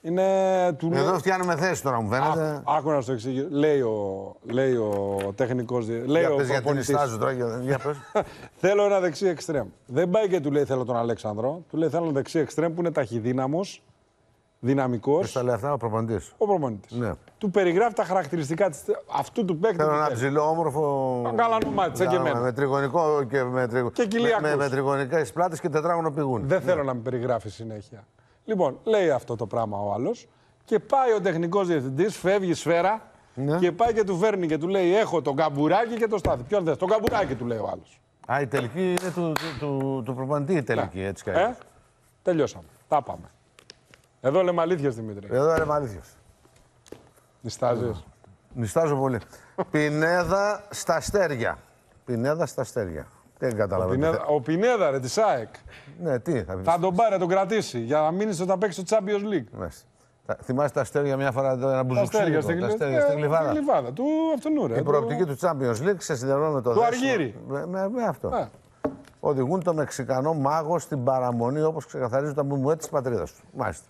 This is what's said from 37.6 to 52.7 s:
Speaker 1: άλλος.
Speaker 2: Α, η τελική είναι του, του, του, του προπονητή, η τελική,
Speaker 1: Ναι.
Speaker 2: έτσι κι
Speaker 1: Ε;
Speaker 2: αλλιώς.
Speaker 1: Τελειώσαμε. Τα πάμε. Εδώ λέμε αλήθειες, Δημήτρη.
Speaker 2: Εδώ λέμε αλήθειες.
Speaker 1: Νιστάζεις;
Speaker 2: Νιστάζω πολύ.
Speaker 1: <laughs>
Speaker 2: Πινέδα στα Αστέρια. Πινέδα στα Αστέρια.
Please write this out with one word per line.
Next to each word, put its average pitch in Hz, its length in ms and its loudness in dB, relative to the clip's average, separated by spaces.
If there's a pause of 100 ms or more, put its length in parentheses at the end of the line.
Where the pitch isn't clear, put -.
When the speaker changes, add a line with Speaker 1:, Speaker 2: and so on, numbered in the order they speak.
Speaker 1:
άλλος. - 280 -14 (320)
Speaker 2:
Α, 135 80 2
η 143 60 -2
τελική 127 340 -4 (100)
είναι 180 240 -2
του, 170 180 -2
του, 151 260 -6
του, 135 460 -2
του 131 100 -6
προπονητή, 147 400 -2
η 156 80 2
τελική, 110 360 -2
Speaker 1:
Ναι. 95 80 -4
Speaker 2:
έτσι 98 180 -8
κι 104 60 -6
Speaker 1:
Ε; - 20 -2
Speaker 2:
αλλιώς. 208 240 0 (640)
Speaker 1:
Τελειώσαμε. 139 420 -2 (240)
Τα 147 140 2
πάμε. 87 280 -12 (880)
Εδώ 147 220 2
λέμε 175 200 2
αλήθειες, 151 320 0
Δημήτρη. 107 360 -10
Speaker 2:
Εδώ 151 260 2
λέμε 151 180 0
αλήθειες. 117 340 -4 (1300)
Speaker 1:
Νιστάζεις; 110 640 -4 (500)
Speaker 2:
Νιστάζω 143 420 0
πολύ. 131 220 0 (280)
Speaker 1:
<laughs> - 240 -8
Speaker 2:
Πινέδα 170 1000 0
στα - 260 -2
Αστέρια. 139 640 0 (460)
Πινέδα 135 420 0
στα - 140 -8
Αστέρια. 90 460 -6 (340)